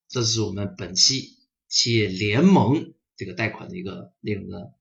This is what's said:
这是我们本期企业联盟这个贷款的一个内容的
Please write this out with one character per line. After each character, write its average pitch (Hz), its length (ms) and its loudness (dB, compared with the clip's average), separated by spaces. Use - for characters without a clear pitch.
这 123 160 -2
是 113 160 0
我 101 100 -2
们 95 260 -6
本 92 200 -8
期 - 420 0
企 - 240 2
业 110 160 4
联 104 340 0
盟 160 520 4
这 98 80 -10
个 92 80 -10
贷 107 180 -4
款 - 180 -14
的 90 80 -12
一 92 80 -10
个 92 340 -12
内 - 140 -6
容 98 160 -8
的 - 320 -12